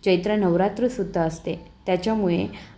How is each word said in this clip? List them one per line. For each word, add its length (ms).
चैत्र 320
नवरात्रसुद्धा 840
असते, 320
त्याच्यामुळे 600